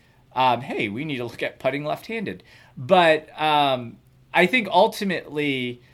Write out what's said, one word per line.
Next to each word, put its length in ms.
um, 260
"Hey, 280
we 160
need 140
to 60
look 180
at 160
putting 260
left-handed." 580
But, 520
um, 560
I 120
think 240
ultimately 1120